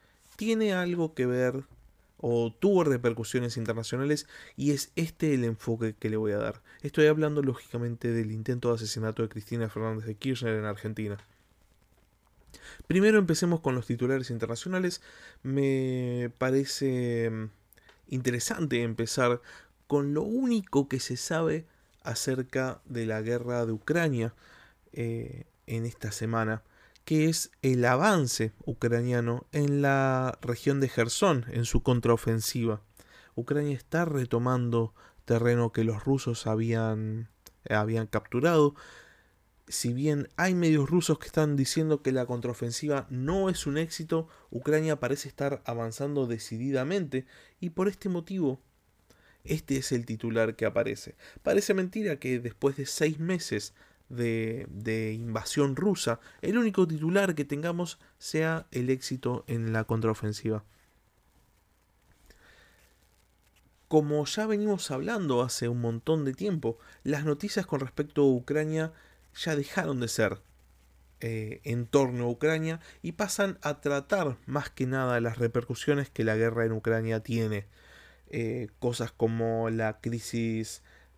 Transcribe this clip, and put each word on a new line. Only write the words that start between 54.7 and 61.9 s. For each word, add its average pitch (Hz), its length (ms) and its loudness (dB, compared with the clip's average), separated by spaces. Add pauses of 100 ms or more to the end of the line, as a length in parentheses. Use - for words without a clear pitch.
de 110 420 -2
invasión 117 640 -2
rusa, 160 420 0 (220)
el 196 160 0
único 202 320 4
titular 165 460 2
que 147 100 -2
tengamos 170 540 -4 (180)
sea 160 540 -2
el 123 180 -2
éxito 127 600 -2
en 113 260 -2
la 110 100 0
contraofensiva. 110 800 -2 (3250)